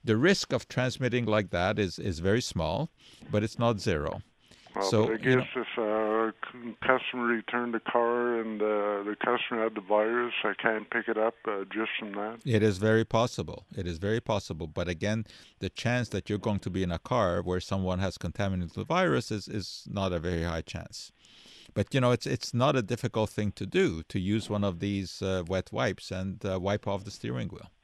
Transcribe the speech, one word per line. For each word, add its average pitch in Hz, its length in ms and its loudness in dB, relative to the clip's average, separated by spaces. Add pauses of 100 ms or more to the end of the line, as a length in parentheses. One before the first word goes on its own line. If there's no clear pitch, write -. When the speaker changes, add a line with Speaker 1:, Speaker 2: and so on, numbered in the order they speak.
Speaker 1:
the 110 140 4
risk 180 340 4
of - 160 -2
transmitting 123 560 0
like 107 260 2
that 95 280 2
is, 95 200 0
is 85 200 -2
very 95 240 4
small, 87 480 -2 (400)
but 104 120 2
it's - 160 -4
not 117 220 2
zero. 76 400 0 (540)
Speaker 2:
Well, 98 160 0
Speaker 1:
So, 110 160 6
Speaker 2:
but 110 140 0
I 107 40 -8
Speaker 1:
you 127 120 6
know 123 60 4
Speaker 2:
guess 117 120 -8
if 123 240 -4
a 110 560 0 (180)
c-, 120 280 -10
customer 127 460 0
returned 120 480 0
the 107 60 0
car 120 600 2
and, 110 200 -4
uh, 104 480 0
the 104 160 -4
customer 117 380 0
had 113 140 -2
the 104 40 -4
virus, 110 600 2
I 101 120 0
can't 110 360 0
pick 117 160 0
it 113 100 0
up, 110 200 2 (100)
uh, 101 160 -2 (100)
just 110 260 -2
from 107 160 -8
that. 110 300 -6
Speaker 1:
It 110 200 4
is 101 140 4
very 110 260 4
possible. 113 600 -2 (100)
It 87 100 -4
is 85 120 -4
very 107 220 0
possible. 92 460 -4
But 85 220 -4
again, 104 380 -2 (340)
the 95 100 -4
chance 120 380 -2
that 101 200 -4
you're 104 100 0 (100)
going 101 120 0
to 92 100 -6
be 92 120 -2
in 87 80 0
a 82 80 -2
car 92 420 2
where 90 200 -2
someone 92 400 -2
has 95 180 -2
contaminated 90 560 -2
the 98 100 -6
virus 165 460 2
is, 104 160 -4
is - 420 -8
not 95 240 0
a 85 60 0
very 85 240 0
high 82 200 -2
chance. - 500 -12 (600)
But, - 220 -2
you 131 60 6
know, 123 100 6
it's, 123 160 2
it's - 260 -2
not 131 220 4
a 127 80 4
difficult 110 480 0
thing 104 220 -2
to 101 140 -8
do, 95 420 2
to 101 100 -4
use 101 320 0
one 104 140 0
of 90 160 -2
these, 98 420 -2
uh, 95 240 0
wet 92 260 -2
wipes 110 380 -2
and, 95 340 -6
uh, 95 140 -2
wipe 98 300 0
off 98 160 -2
the 107 80 -12
steering 120 360 -6
wheel. - 220 -14 (140)